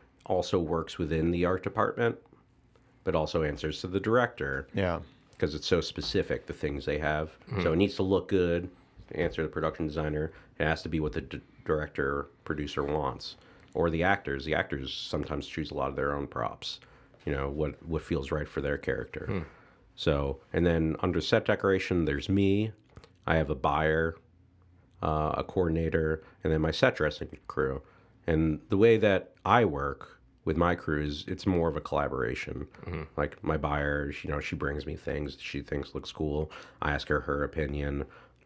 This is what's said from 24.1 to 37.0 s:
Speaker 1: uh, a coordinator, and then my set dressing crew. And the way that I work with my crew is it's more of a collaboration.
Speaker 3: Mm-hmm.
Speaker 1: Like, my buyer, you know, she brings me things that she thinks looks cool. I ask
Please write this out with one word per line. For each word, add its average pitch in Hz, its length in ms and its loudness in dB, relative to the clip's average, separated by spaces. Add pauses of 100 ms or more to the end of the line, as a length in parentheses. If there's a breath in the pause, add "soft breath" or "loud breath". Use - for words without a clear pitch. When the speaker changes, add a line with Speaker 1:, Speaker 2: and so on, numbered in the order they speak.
Speaker 1:
uh, 78 360 0
a - 60 -2
coordinator, 80 800 0 (200 loud breath)
and 82 80 0
then 78 100 4
my 78 100 2
set 127 240 4
dressing - 420 -4 (100)
crew. 67 340 -2 (440 soft breath)
And 78 340 4 (100)
the 101 80 2
way 113 200 8
that 98 360 2 (120)
I 110 200 6
work 69 540 -4 (260)
with 78 120 2
my 87 180 6
crew 76 280 0
is 73 240 -4
it's 92 180 -6
more 87 240 4
of 76 80 -2
a 78 40 -2
collaboration. 65 840 -2 (180)
Speaker 3:
Mm-hmm. 82 180 -6 (120)
Speaker 1:
Like, 73 280 -2
my 78 140 2
buyer, 73 540 0 (120)
you 80 60 -6
know, 73 100 -2
she - 160 -6
brings 73 300 -4
me 76 100 -6
things 71 400 -6
that - 60 -20
she 71 200 -6
thinks 69 320 -6
looks 71 180 -8
cool. 76 400 -2 (300 loud breath)
I 73 100 2
ask 71 180 -2